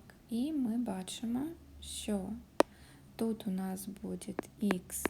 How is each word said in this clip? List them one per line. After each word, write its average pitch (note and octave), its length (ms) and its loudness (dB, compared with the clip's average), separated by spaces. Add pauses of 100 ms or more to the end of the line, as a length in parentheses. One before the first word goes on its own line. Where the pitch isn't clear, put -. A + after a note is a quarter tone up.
(300)
і B3+ 240 2
ми A#3+ 240 4
бачимо, A#3 680 0 (340)
що G3 480 0 (840)
тут A3+ 320 2
у F#3+ 40 4
нас F#3 360 0 (140)
буде F#3 320 -4 (260)
ікс F#3+ 500 0